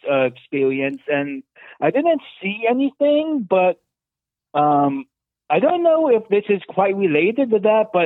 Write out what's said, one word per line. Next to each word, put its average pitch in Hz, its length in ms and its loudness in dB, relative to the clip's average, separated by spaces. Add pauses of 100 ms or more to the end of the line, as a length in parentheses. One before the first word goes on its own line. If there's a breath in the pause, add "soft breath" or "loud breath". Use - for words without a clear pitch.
uh, 135 160 0
experience, 135 800 -4
and 143 340 -4 (400 loud breath)
I 151 80 0
didn't 302 320 0 (200)
see 208 280 -6
anything, 285 800 0
but, 185 320 0 (720)
um, 143 520 0 (440)
I 151 100 2
don't 339 240 2
know 320 260 2
if 220 200 0
this 202 180 0
is 202 220 0
quite 196 260 0
related 196 540 0
to 214 100 2
that, 214 320 2
but 175 140 0